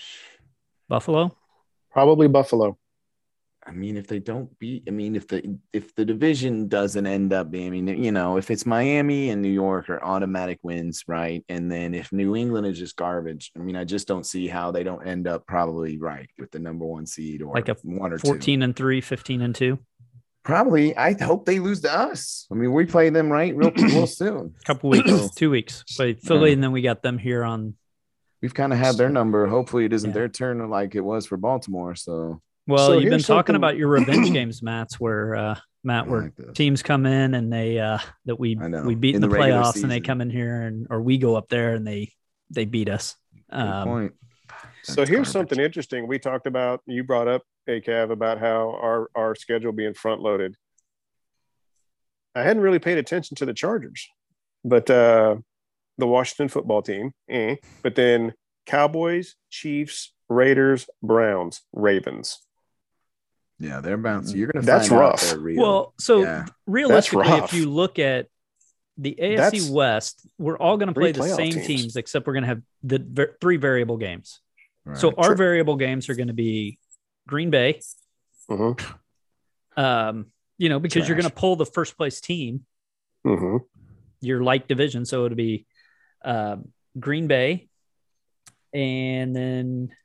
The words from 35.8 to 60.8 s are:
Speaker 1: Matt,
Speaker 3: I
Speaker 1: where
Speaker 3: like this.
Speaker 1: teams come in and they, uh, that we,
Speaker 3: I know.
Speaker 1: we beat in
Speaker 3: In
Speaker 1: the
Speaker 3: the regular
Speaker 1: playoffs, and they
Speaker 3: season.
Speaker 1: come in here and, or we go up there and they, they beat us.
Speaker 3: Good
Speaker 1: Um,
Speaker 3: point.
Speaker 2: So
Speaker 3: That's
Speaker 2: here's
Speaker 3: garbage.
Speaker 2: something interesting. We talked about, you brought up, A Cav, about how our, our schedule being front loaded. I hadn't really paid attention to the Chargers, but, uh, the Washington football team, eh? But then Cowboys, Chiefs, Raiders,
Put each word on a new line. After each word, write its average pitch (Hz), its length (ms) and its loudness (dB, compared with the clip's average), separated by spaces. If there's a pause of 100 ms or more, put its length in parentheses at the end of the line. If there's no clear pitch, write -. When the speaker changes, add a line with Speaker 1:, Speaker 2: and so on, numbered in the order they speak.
Speaker 1:
Matt, 120 220 0
Speaker 3:
I - 40 -6
Speaker 1:
where 113 140 0
Speaker 3:
like 76 120 -12
this. 120 180 -20
Speaker 1:
teams 143 300 2
come 135 220 2
in 135 300 2
and 117 160 -2
they, 113 280 -2
uh, 110 200 -2 (260)
that 117 120 -4
we, 113 200 -2
Speaker 3:
I 85 120 -6
know. 82 140 -4
Speaker 1:
we 120 120 0
beat 131 160 2
in - 40 2
Speaker 3:
In 208 60 2
Speaker 1:
the - 80 4
Speaker 3:
the - 40 2
regular 131 280 6
Speaker 1:
playoffs, 120 200 2
and 127 100 0
they 120 40 0
Speaker 3:
season. 120 80 -4
Speaker 1:
come 127 180 -2
in 120 80 -4
here 120 320 -4
and, 113 280 -8
or 113 120 -4
we 127 160 2
go 123 180 2
up 107 140 -4
there 117 240 0
and 110 140 -4
they, 104 240 -8 (400)
they 117 140 -4
beat 107 240 -2
us. - 260 -6 (340)
Speaker 3:
Good - 100 -8
Speaker 1:
Um, 98 280 -4
Speaker 3:
point. 117 260 -4 (720)
Speaker 2:
So 139 120 -12
Speaker 3:
That's 143 140 2
Speaker 2:
here's - 0 -
Speaker 3:
garbage. 247 220 2
Speaker 2:
something 156 280 -2
interesting. 135 480 -4
We 135 120 -4
talked 131 280 -6
about, 127 380 -2
you 127 180 -6
brought 120 260 0
up, 127 140 0 (240)
A 117 140 -2
Cav, 113 300 -2
about 113 280 -2
how 113 420 0
our, 113 340 -2
our 110 200 0
schedule 117 380 -4
being 107 200 -4
front 110 280 -4
loaded. 98 340 -2 (1800)
I 123 80 -2
hadn't 214 180 2
really 190 180 4
paid 170 180 -2
attention 151 400 -4
to 139 80 -4
the 120 80 -4
Chargers, 180 520 -6 (600)
but, 120 240 4
uh, 113 480 6 (600)
the 127 80 0
Washington 127 400 0
football 107 340 -2
team, 104 300 -6 (180)
eh? 120 280 -2 (260)
But 127 100 -2
then 120 400 2 (320)
Cowboys, 165 680 0 (160)
Chiefs, 147 600 -8 (160)
Raiders, 135 600 4 (160)